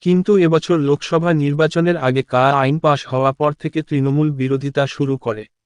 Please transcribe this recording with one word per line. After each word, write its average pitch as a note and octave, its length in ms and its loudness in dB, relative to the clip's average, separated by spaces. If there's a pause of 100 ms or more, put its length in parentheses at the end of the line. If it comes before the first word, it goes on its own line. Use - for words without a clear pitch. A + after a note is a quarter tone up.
কিন্তু F3+ 360 2
এবছর E3 420 2
লোকসভা D#3+ 540 0
নির্বাচনের D#3+ 640 0
আগে C3 260 -2
কা B2+ 260 2
আইন C#3 300 0
পাশ D3 280 0
হওয়া C3 240 0
পর D3 220 -2
থেকে D#3 280 -6
তৃণমূল D3 500 0
বিরোধিতা C3+ 560 -2
শুরু C#3 300 -4
করে, G#2+ 280 -6 (200)